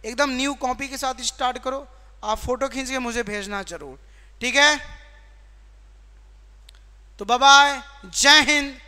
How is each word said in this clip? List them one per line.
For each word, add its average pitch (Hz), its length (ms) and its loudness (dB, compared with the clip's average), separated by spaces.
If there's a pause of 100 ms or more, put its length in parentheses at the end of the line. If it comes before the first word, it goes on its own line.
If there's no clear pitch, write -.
एकदम 254 260 -2
न्यू 269 240 -4
कॉपी 254 340 -6
के 269 80 -12
साथ 262 240 -6
स्टार्ट 254 380 -6
करो। 269 300 -10 (360)
आप 214 140 -4
फोटो 254 300 -4
खींच 254 220 -8
के 262 80 -4
मुझे 240 240 -6
भेजना 202 400 -8
जरूर, 147 380 -16 (400)
ठीक 247 160 -4
है? 294 240 4 (2500)
तो 202 60 -12
बाय 240 140 0
बाय, 277 440 6 (320)
जय 294 260 6
हिंद 277 480 0